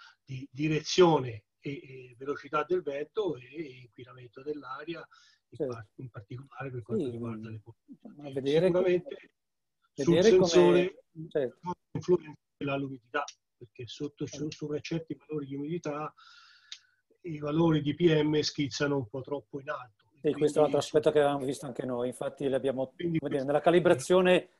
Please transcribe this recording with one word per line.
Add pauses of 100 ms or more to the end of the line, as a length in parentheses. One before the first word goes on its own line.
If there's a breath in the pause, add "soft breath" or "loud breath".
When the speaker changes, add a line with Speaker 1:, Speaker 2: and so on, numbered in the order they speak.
(220 loud breath)
Speaker 1:
di
direzione (160)
e,
e
velocità
del
vento
e
inquinamento
dell'aria, (420 soft breath)
in
Speaker 2:
Certo.
Speaker 1:
par-, (100)
in
particolare
per
quanto
Speaker 2:
Sì,
Speaker 1:
riguarda
le
Speaker 2:
ma (280)
Speaker 1:
polveri.
Speaker 2:
vedere
Speaker 1:
Sicuramente
Speaker 2:
come, (640)
Speaker 1:
sul
Speaker 2:
vedere
come,
Speaker 1:
sensore (240)
Speaker 2:
certo. (340)
Speaker 1:
influenza (200)
la
luminosità, (320)
perché
sotto,
su,
Speaker 2:
Certo.
Speaker 1:
sopra
certi
valori
di
umidità (1120 loud breath)
i
valori
di
P
M
schizzano
un
po'
troppo
in
alto. (160)
Speaker 2:
Sì,
questo
è
un
altro
Speaker 1:
Quindi
Speaker 2:
aspetto
che
avevamo
visto
anche
noi,
infatti
l'abbiamo,
Speaker 1:
Quindi
Speaker 2:
come
dire,
Speaker 1:
questo
Speaker 2:
nella
calibrazione (120)